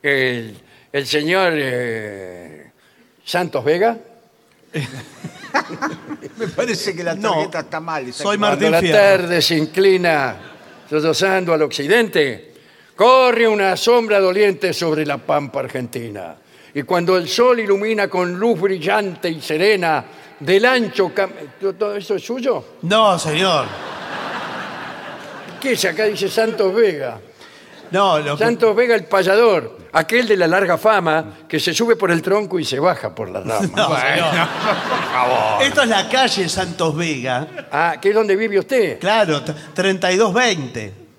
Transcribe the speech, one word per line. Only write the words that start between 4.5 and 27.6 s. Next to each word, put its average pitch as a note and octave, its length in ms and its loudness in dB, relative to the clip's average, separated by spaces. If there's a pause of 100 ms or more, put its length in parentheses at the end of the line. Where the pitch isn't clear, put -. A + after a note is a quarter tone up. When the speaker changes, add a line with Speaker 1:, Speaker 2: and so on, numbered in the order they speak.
Speaker 2:
<laughs> - 1600 -10
Me A3+ 120 -6
parece G3+ 460 -4
que E3+ 80 -8
la E3+ 120 -2
Speaker 3:
No. G#3 180 -2
Speaker 2:
tarjeta F3 280 -2
está D#3+ 180 -8
mal, D#3+ 300 -8
está C3+ 140 -10
Speaker 3:
Soy G#3 140 0
Speaker 2:
mal. G#3 140 2
Speaker 3:
Martín D#3 200 2
Speaker 1:
Cuando E3 60 4
la E3+ 40 4
Speaker 3:
Fierro. G3 420 6
Speaker 1:
tarde E3+ 180 0
se E3 140 0
inclina, D#3+ 800 2 (540)
sollozando E3+ 640 0
al D#3 80 2
occidente, D3+ 920 0 (420)
corre A#3+ 520 6
una G3 300 2
sombra A3+ 420 4
doliente F#3+ 540 2
sobre D#3 320 0
la C#3+ 120 -2
pampa C#3+ 440 -2
argentina. A#2 760 -8 (380)
Y D3 100 -4
cuando F3+ 320 2
el F3+ 140 0
sol B3 300 4
ilumina G3+ 500 0
con F3+ 280 -2
luz G#3+ 220 2
brillante F#3+ 680 -2
y E3 120 -6
serena E3+ 640 0 (360)
del F#3+ 260 2
ancho A3 500 0
cam-, F#3+ 160 -2 (460)
¿Todo G#3 180 -2
eso G3+ 200 -6
es F3 80 -6
suyo? A#3+ 400 -4 (200)
Speaker 3:
No, G3+ 340 4
señor. D#3 480 0 (2000)
Speaker 1:
¿Qué C4+ 120 -2
es? G3 120 -2
Acá F3 200 -2
dice G3+ 240 -2
Santos A3 460 0
Vega. D3 440 0 (720)